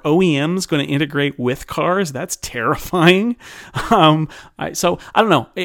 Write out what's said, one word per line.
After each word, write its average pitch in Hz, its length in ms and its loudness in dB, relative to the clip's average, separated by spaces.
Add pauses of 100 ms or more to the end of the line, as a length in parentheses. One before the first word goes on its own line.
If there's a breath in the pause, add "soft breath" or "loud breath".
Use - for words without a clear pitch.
O 160 160 4
E 160 240 2
Ms 180 200 -2
gonna 143 180 -2
integrate 143 540 -2
with 123 300 -4
cars? 170 460 -2
That's 147 240 -8
terrifying. 175 1040 0
<laughs> - 500 -8
Um, 156 380 4 (280 loud breath)
I, 156 140 -8
so, 180 280 -2 (140 loud breath)
I - 80 4
don't 220 80 2
know. 143 200 2 (160)